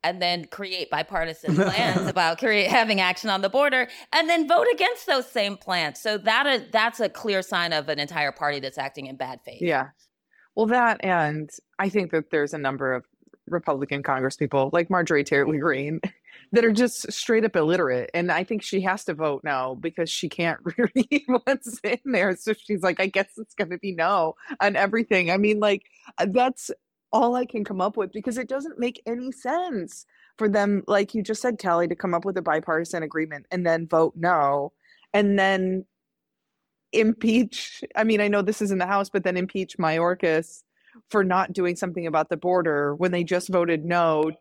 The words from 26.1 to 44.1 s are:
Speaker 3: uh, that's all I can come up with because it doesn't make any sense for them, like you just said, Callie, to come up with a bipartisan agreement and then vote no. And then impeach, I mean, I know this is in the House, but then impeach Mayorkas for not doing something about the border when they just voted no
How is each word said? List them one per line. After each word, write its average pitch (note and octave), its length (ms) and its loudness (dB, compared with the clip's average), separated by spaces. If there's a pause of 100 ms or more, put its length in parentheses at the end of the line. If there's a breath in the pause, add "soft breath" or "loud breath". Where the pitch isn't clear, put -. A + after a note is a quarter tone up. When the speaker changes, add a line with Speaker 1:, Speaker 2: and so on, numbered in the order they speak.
Speaker 3:
uh, E3+ 120 2
that's B3 400 0 (400)
all A#3+ 260 2
I B3 100 -2
can G#3+ 180 -6
come F#3+ 160 -6
up G3+ 160 0
with F#3+ 160 -4
because A3 240 -6
it B3 120 -6
doesn't C4+ 300 -8
make A#3+ 280 -4
any B3 260 -6
sense C#4 720 -6 (320 soft breath)
for A3 100 0
them, G3+ 400 2
like G3+ 280 0
you A3 80 -2
just G#3+ 180 -6
said, A#3+ 180 -2
Callie, F3 300 2
to E3 80 -4
come F#3 160 -4
up E3+ 140 -2
with F#3 100 -4
a F3+ 60 -4
bipartisan E3 600 -2
agreement D#3 480 -6
and F3+ 140 -2
then E3 240 2
vote E3 260 4
no. D#3 580 2 (420 soft breath)
And G3+ 240 4
then F#3+ 480 2 (1080)
impeach, A3 880 2 (140)
I A3 80 2
mean, A3 160 4
I G#3 80 2
know G3+ 140 2
this G#3 200 -2
is G3+ 80 -2
in F#3+ 80 0
the F3+ 80 0
House, G3 240 -2
but F#3+ 140 -2
then F3+ 120 0
impeach F#3 420 -4
Mayorkas E3 840 0 (480 soft breath)
for G3+ 140 4
not F#3 280 2
doing F3 240 0
something F3 300 -6
about D#3 220 2
the F3 80 -2
border D#3 580 2
when F3+ 180 0
they F3 120 0
just F3+ 240 -2
voted E3+ 360 2
no D#3+ 560 2